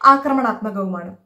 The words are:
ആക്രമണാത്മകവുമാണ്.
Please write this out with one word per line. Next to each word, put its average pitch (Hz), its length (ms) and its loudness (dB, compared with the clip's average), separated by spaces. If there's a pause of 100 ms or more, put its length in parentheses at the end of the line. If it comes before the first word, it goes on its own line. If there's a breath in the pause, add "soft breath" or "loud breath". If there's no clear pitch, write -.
ആക്രമണാത്മകവുമാണ്. 214 1200 0